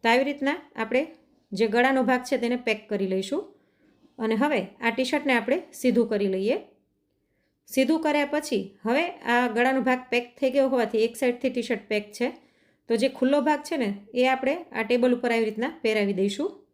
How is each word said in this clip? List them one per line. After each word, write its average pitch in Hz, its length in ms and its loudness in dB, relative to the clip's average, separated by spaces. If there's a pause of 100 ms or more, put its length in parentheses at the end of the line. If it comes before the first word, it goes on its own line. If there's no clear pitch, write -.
તો 233 60 2
આવી 247 160 4
રીતના 285 320 -2 (200)
આપણે 240 300 -2 (460)
જે 208 140 0
ગળાનો 254 360 4
ભાગ 254 200 2
છે 254 140 -2
તેને 240 200 -2
પેક 220 320 -4
કરી 196 180 -2
લઈશું. 190 480 -4 (640)
અને 220 160 0
હવે 226 320 0 (140)
આ 233 100 0
ટી-શર્ટને 254 420 -2
આપણે 247 300 0 (100)
સીધું 233 360 2
કરી 208 200 0
લઈએ. 196 300 0 (1080)
સીધું 269 340 2
કર્યા 294 260 0
પછી 285 580 -4
હવે 294 260 0
આ 240 380 0
ગળાનો 247 320 2
ભાગ 254 180 0 (120)
પેક 240 300 -4
થઈ 269 100 2
ગયો 269 180 2
હોવાથી 233 300 0
એક 226 180 0
સાઈડથી 247 340 0
ટી-શર્ટ 233 380 -4
પેક 208 240 -4
છે, 254 200 -4 (560)
તો 226 80 0
જે 240 120 2
ખુલ્લો 262 320 2
ભાગ 294 180 2
છે 302 180 -6
ને 208 180 -2 (200)
એ 247 120 2
આપણે 262 460 0
આ 220 100 -4
ટેબલ 240 320 2
ઉપર 240 180 -2
આવી 226 120 2
રીતના 214 280 -4 (100)
પહેરાવી 214 300 2
દઈશું. 202 600 -2